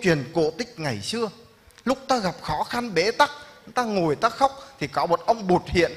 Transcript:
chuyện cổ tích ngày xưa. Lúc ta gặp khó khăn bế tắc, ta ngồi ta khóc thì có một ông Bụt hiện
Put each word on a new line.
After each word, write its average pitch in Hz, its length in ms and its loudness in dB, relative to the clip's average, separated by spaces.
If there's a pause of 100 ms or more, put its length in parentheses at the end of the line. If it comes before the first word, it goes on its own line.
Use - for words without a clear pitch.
chuyện 151 340 0
cổ 160 220 2
tích 233 220 -8
ngày 120 220 -4
xưa. 220 280 -4 (560)
Lúc 262 120 0 (100)
ta 262 100 2
gặp 185 240 -2
khó 156 220 -4
khăn 240 300 -6
bế 175 180 2
tắc, 285 180 4 (440)
ta 247 100 0
ngồi 180 320 2
ta 226 140 2
khóc - 500 -2
thì 147 80 -2
có 151 180 -2
một 170 200 0
ông 226 220 2
Bụt 180 200 4
hiện 170 300 2